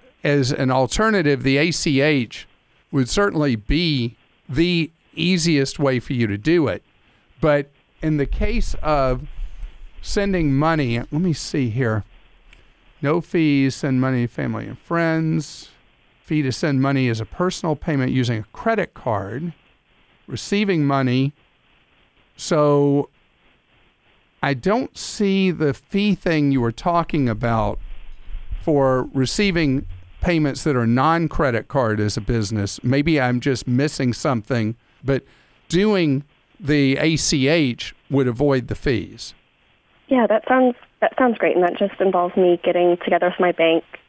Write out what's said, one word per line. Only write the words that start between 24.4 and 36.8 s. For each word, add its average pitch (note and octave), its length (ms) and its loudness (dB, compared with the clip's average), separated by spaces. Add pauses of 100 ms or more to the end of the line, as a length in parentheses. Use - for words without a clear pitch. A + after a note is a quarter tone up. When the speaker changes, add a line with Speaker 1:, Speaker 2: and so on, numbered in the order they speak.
Speaker 1:
I C#3 120 -2
don't F#3+ 420 -2
see G3 540 0
the D3 240 0
fee G3+ 400 -2
thing D3+ 380 0
you C3+ 80 2
were A#2 120 0
talking E3 560 -2
about A2+ 500 -2 (840)
for C3+ 420 2 (100)
receiving D3 720 0 (340)
payments D#3 440 0
that D3+ 100 0
are A#2+ 120 0
non-credit C#3 840 0
card A2 320 0
as G#2 160 -2
a - 40 -4
business. G#2 640 -2
Maybe C#3+ 380 2
I'm B2 180 0
just B2+ 300 -2
missing C3 440 0
something, A#2 600 -2 (300)
but C3+ 180 -2 (460)
doing E3+ 560 2 (340)
the C#3 380 2